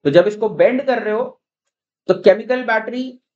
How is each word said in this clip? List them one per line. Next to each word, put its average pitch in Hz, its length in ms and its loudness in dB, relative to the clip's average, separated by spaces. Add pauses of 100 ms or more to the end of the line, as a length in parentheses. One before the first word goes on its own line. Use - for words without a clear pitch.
तो 147 40 -2
जब 170 180 4
इसको 208 240 -4
bend 214 340 2
कर 240 160 -2
रहे 214 120 -4
हो 226 100 -2 (840)
तो 190 40 4
chemical 220 500 2
battery 226 400 -4 (320)